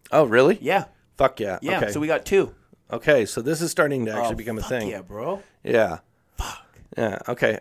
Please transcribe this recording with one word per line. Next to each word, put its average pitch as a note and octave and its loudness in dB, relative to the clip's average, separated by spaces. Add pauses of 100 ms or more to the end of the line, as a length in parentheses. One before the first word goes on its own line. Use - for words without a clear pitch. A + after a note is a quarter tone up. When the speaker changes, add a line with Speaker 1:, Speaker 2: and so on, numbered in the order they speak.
(120)
Speaker 1:
Oh, D3+ 6
really? C3 6
Speaker 2:
Yeah. F#3 0 (320)
Speaker 1:
Fuck C3+ 2
yeah. G2 -4
Speaker 2:
Yeah, F3 -2
Speaker 1:
Okay. A2 0
Speaker 2:
so D3 -4
we D3+ -2
got D#3 -2
two. F#3 2 (380)
Speaker 1:
Okay, B2 4
so - -6
this D3 -4
is E3+ -4
starting C#3+ 0
to G#2+ -4
actually A2+ -2
Speaker 2:
Oh, - -6
Speaker 1:
become A2 -8
a - -6
Speaker 2:
fuck G2+ -8
Speaker 1:
thing. A#2 -4
Speaker 2:
yeah, G2+ -10
bro. A#2 -10 (200)
Speaker 1:
Yeah. G#2+ 2 (380)
Speaker 2:
Fuck. - -10 (300)
Speaker 1:
Yeah, G#2+ -2 (100)
okay. A#2 0